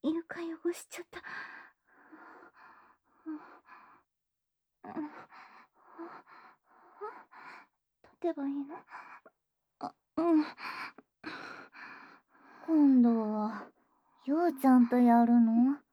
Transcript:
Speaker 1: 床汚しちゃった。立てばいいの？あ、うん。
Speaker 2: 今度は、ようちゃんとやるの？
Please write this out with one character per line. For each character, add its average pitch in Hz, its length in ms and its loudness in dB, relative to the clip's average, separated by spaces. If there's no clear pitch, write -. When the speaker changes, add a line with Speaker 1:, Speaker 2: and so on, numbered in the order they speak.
Speaker 1:
床 330 380 -6
汚 339 320 -8
し - 160 -14
ち - 100 -18
ゃ 349 40 -16
っ - 60 -20
た。 - 120 -18
立 - 180 -20
て 339 120 -4
ば 285 160 -8
い - 20 -6
い 277 40 -8
の？ 285 220 -10
あ、 - 160 -14
う 311 60 -2
ん。 320 220 2
Speaker 2:
今 285 360 6
度 233 180 4
は、 214 360 -6
よ 320 220 0
う 320 140 0
ち 269 60 0
ゃ 254 100 6
ん 240 120 6
と 247 100 0
や 233 260 6
る 240 160 4
の？ 233 380 2